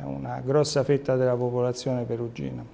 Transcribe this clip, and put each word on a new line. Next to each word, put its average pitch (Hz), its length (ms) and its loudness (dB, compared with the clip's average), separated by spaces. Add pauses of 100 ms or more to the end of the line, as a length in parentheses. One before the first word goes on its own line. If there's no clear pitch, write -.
una 135 400 -6
grossa 143 400 2
fetta 139 320 2
della 127 200 4
popolazione 123 680 0
perugina. 120 600 -6 (100)